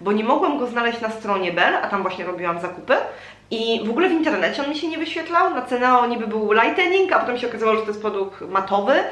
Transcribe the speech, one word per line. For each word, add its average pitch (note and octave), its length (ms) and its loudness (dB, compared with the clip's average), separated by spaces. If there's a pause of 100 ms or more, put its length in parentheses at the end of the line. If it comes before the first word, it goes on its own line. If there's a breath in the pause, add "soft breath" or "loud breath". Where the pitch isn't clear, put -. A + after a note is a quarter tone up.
bo F#3+ 120 0
nie G#3+ 120 2
mogłam C#4+ 340 2
go B3 80 -2
znaleźć A#3 340 -2
na A3 100 -4
stronie F#3+ 420 -2
Bell, F3+ 240 4
a - 120 -2
tam G3 140 -2
właśnie F#3 220 -4
robiłam F3 360 -4
zakupy. F3 340 -2 (560 loud breath)
I A3+ 360 -2
w A3 40 -2
ogóle E4+ 180 2
w - 40 -2
internecie C#4+ 500 0
on C#4+ 80 -4
mi D#4 60 -4
się E4 120 -4
nie D#4+ 100 -6
wyświetlał, E4 560 0
na B3+ 80 -4
Ceneo B3 440 4
niby A3 200 -2
był G#3+ 260 0
Lightening, F4 600 4
a A#3+ 60 6
potem B3 200 -2
się A#3+ 100 -4
okazało, A3 260 0
że A3 60 2
to G#3+ 60 -4
jest G#3 140 -6
produkt G3 400 -4
matowy, F#3+ 540 0 (180)